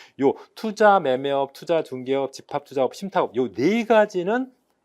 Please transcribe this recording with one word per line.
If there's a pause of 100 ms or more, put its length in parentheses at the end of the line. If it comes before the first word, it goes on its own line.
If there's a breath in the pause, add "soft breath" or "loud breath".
(200 loud breath)
요 (220 loud breath)
투자
매매업,
투자
중개업,
집합투자업,
신탁업,
요
네
가지는 (320)